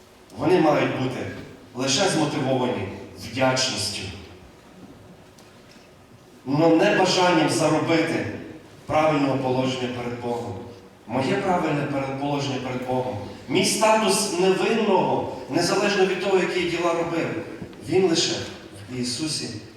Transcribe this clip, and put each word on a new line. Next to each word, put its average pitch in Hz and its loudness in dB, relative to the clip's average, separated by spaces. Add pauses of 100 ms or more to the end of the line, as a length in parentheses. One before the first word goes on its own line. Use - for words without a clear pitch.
(380)
вони 170 4
мають 131 2
бути 127 -2 (560)
лише 135 0
змотивовані 127 0 (320)
вдячністю, - -2 (2500)
но 160 6
не 196 4
бажанням 175 4
заробити 156 2 (600)
правильного 143 2
положення 127 0
перед 120 -8
Богом. 120 -4 (520)
Моє 139 0
правильне 175 0
перед-, 135 -4
положення 139 -2
перед 127 -6
Богом, 127 -2 (320)
мій 190 2
статус 202 2
невинного, - 2 (120)
незалежно 190 2
від 185 0
того, 190 4
які 175 0
я 165 -2
діла 170 0
робив, 165 -2 (600)
він 370 4
лише - 0 (560)
в 123 -6
Ісусі 156 -4 (280)